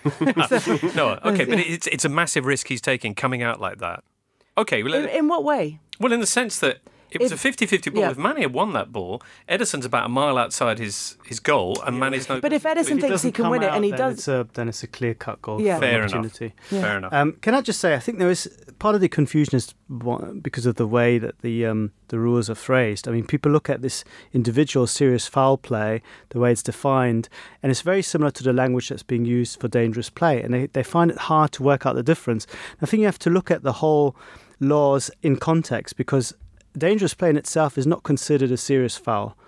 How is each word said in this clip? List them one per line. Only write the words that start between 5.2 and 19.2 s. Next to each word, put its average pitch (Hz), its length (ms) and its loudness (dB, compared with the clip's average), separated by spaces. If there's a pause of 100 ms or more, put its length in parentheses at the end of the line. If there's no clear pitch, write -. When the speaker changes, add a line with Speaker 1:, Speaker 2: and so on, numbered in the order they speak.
Speaker 2:
what 320 160 0
way? 185 360 -2 (200)
Speaker 1:
well, 233 140 0
in 240 60 0
the 208 60 -2
sense 240 340 -2
that 135 180 0 (340)
it 175 80 -4
was 240 120 2
Speaker 2:
If 156 60 -8
Speaker 1:
a - 40 -10
fifty 247 240 0
fifty - 240 0
ball. 208 120 2
Speaker 2:
Yeah. 175 100 2
Speaker 1:
If 127 60 -8
Mane 233 180 0
had 156 160 0
won 185 220 0
that - 180 -4
ball, 95 280 -6 (280)
Ederson's 170 360 -2
about 117 220 -2
a - 20 -4
mile 135 300 2
outside 117 400 0
his, - 380 -8 (100)
his 113 140 -12
goal, 104 440 2
and 123 120 -2
Speaker 3:
Yeah. 131 120 0
Speaker 1:
Mane's 131 200 -4
no 135 120 -2
Speaker 2:
But 294 120 0
if 294 120 0
Speaker 3:
If 311 80 0
Speaker 2:
Ederson 311 60 -2
Speaker 3:
he 320 60 2
Speaker 2:
thinks 285 180 0
he 277 80 2
Speaker 3:
doesn't 180 220 0
Speaker 2:
can 233 140 -2
Speaker 3:
come 226 40 2
Speaker 2:
win 240 140 2
it - 40 2
Speaker 3:
out, 156 60 0
Speaker 2:
and 208 100 2
he 202 60 2
Speaker 3:
then 131 80 -4
Speaker 2:
does 262 200 0
Speaker 3:
it's - 100 -10
a, 123 260 0
then 117 140 -4
it's - 160 -8
a - 20 -12
clear-cut - 560 -6
goal 107 180 -6
Speaker 2:
Yeah. 196 140 2
Speaker 3:
for 156 60 0
Speaker 1:
Fair 131 100 2
Speaker 3:
an 117 80 4
Speaker 1:
enough. 101 160 0
Speaker 3:
opportunity. 110 400 -6 (160)
Speaker 2:
Yeah. 196 120 -2
Speaker 1:
Fair 104 160 0
enough. 92 140 -8
Speaker 3:
Um, 147 280 2
can 226 160 0
I 277 60 0
just - 180 -4
say, 165 140 2
I 131 40 2
think 202 220 -6
there 180 100 2
is, - 180 -2 (300)
part 208 160 2
of 202 60 4
the 185 80 4
confusion 147 480 2